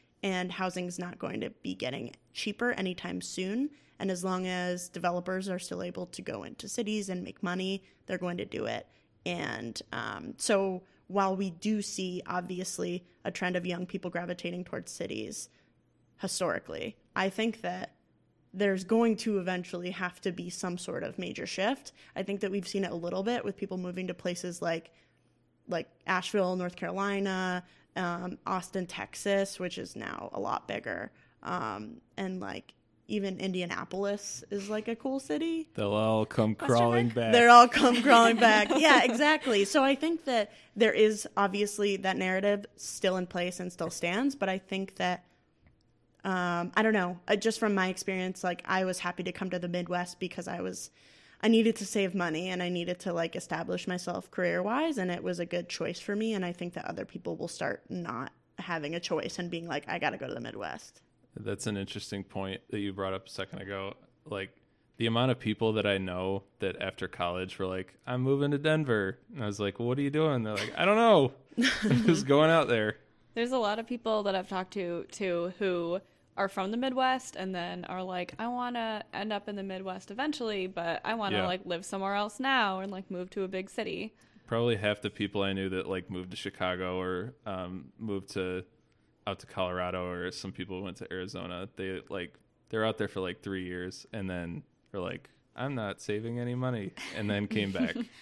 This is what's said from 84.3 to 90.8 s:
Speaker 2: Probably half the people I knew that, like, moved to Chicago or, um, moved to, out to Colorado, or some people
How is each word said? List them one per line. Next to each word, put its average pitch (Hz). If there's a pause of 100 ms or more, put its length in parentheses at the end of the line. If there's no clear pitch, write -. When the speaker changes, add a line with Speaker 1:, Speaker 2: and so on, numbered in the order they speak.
Speaker 2:
Probably 117
half 104
the 104
people 101
I 98
knew 95
that, 92
like, 92
moved 92
to 90
Chicago 92
or, 92 (100)
um, 92
moved 98
to, 92 (640)
out 98
to -
Colorado, 90
or 87
some 92
people 92